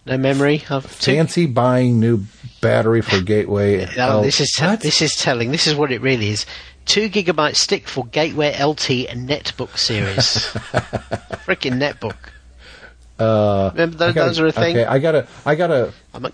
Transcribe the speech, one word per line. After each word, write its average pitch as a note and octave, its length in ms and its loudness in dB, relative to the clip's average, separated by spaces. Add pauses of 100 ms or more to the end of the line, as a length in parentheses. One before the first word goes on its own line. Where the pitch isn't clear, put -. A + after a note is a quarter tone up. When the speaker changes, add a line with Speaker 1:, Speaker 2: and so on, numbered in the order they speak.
Speaker 1:
No B2+ 120 -2
memory. C#3 520 2
I've C3+ 140 -2 (160)
two - 160 2
Speaker 2:
Fancy E3 300 2
buying B2 520 2
new A2+ 260 2 (360)
battery A2+ 420 2
for G2+ 180 0
Gateway G2+ 720 0
Speaker 1:
<laughs> - 40 -12
No, B2+ 120 0
Speaker 2:
L-, G#2+ 140 2
Speaker 1:
this C#3 180 0
is C3+ 160 -2
te-, C#3 80 0
Speaker 2:
what? G#3 160 0
Speaker 1:
this D3+ 220 0
is D3 140 0
telling. A#2+ 340 0
This D#3+ 160 0
is D3+ 80 2
what C#3+ 160 0
it A2+ 100 -2
really B2 300 0
is. G#2 160 -4 (380)
Two G#3 260 0
gigabyte E3 460 0
stick - 320 -2
for B2 180 -6
Gateway D3 480 0
L C#3+ 220 0
T B2+ 320 -2
and B2 200 -10
netbook - 500 -8
series. G2+ 380 -2
Speaker 2:
<laughs> - 300 0 (1000)
Speaker 1:
Frickin' C3 360 -2
netbook. B2+ 360 -4 (1040)
Speaker 2:
Uh, G#2 560 2
Speaker 1:
Remember E3 220 0
those, E3+ 140 2
Speaker 2:
I - 20 0
gotta, E3 180 2
Speaker 1:
those E3 100 -2
were D#3+ 60 4
a D#3 60 2
thing? E3+ 240 0
Speaker 2:
okay, A#2 100 4
I C3+ 140 2
gotta, D#3 260 2 (180)
I D3+ 120 2
gotta. D3+ 360 2 (220)
Speaker 1:
I'm B2 80 -12 (120)